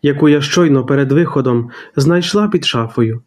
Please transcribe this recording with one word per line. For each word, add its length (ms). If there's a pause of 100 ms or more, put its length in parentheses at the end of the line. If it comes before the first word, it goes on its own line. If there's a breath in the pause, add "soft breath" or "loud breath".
яку 280
я 120
щойно 440
перед 260
виходом 580 (260 loud breath)
знайшла 520
під 180
шафою. 600